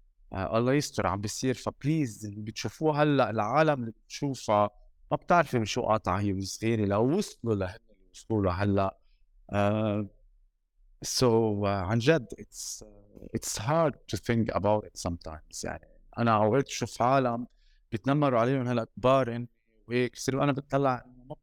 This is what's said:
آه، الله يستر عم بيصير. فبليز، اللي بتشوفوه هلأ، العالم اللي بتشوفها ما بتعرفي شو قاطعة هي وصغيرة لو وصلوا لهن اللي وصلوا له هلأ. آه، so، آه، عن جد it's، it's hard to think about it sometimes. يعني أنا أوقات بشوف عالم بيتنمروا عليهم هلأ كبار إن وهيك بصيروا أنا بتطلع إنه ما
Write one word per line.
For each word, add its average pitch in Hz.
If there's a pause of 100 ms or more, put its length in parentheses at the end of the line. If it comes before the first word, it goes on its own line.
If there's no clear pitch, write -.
(320)
آه، 95
الله 123
يستر 139
عم 92
بيصير. 123
فبليز، 120
اللي 104
بتشوفوه 143
هلأ، 139
العالم 127
اللي 113
بتشوفها 107 (400)
ما 139
بتعرفي 139
شو 117
قاطعة 101
هي 101
وصغيرة 107
لو 110
وصلوا 117
لهن 95 (120)
اللي -
وصلوا 107
له 95
هلأ. 98 (520)
آه، 104 (1000)
so، -
آه، 110
عن 98
جد 127 (140)
it's، - (540)
it's -
hard 147
to -
think 110
about 104
it -
sometimes. 82
يعني 82 (300)
أنا 117
أوقات 110
بشوف -
عالم 123 (460)
بيتنمروا 135
عليهم 123
هلأ 120
كبار 123
إن 120 (420)
وهيك 123
بصيروا 135
أنا 143
بتطلع 135
إنه -
ما 143